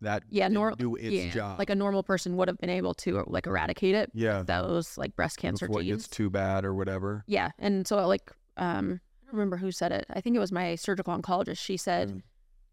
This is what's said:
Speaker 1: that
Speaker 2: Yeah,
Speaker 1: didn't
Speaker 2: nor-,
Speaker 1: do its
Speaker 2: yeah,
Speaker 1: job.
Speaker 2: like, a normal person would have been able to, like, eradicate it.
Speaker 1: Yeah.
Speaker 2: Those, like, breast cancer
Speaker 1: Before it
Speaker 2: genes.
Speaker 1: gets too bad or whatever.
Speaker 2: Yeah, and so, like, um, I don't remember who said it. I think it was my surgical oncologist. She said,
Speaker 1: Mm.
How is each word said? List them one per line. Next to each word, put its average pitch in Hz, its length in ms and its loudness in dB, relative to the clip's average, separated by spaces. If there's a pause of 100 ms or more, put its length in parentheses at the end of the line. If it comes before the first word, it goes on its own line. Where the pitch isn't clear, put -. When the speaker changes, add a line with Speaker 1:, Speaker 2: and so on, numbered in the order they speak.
Speaker 1:
that 104 280 -2
Speaker 2:
Yeah, 190 200 2
Speaker 1:
didn't 208 60 4
Speaker 2:
nor-, 214 200 2
Speaker 1:
do 117 200 -2
its 113 280 -2
Speaker 2:
yeah, 87 80 -2
Speaker 1:
job. 101 280 -2
Speaker 2:
like, 196 100 0
a 202 60 2
normal 196 280 2
person 180 320 0
would 185 140 2
have 185 80 -2
been 175 120 -4
able 180 260 0
to, 170 320 -2
like, 90 200 -2
eradicate 95 480 2
it. 214 180 0
Speaker 1:
Yeah. 110 300 2
Speaker 2:
Those, 92 540 0
like, - 180 -4
breast - 220 0
cancer - 300 -2
Speaker 1:
Before 208 140 2
it - 40 -2
Speaker 2:
genes. 104 180 -2
Speaker 1:
gets - 60 -12
too 104 200 0
bad 98 360 2
or 98 100 0
whatever. 98 500 -2
Speaker 2:
Yeah, 135 320 0
and 196 300 0
so, 202 200 2
like, 190 240 0 (260)
um, 180 420 -2 (240)
I - 40 -20
don't 269 60 -16
remember 202 240 0
who 185 140 -2
said 175 220 0
it. - 160 -2
I 185 120 -4
think 240 140 2
it 233 40 6
was 190 120 0
my 175 240 0
surgical 180 420 0
oncologist. 180 420 0
She 190 180 -4
said, 180 340 0
Speaker 1:
Mm. 190 100 -8 (520)